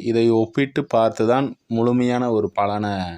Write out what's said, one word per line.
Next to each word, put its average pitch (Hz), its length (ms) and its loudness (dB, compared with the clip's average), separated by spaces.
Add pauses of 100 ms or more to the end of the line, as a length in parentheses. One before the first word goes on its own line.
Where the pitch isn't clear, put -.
இதை 117 260 2
ஒப்பிட்டு 113 540 0
பார்த்து 113 420 0
தான் 131 200 2 (200)
முழுமையான 123 640 0
ஒரு 107 200 0
பலனை 104 420 -2 (260)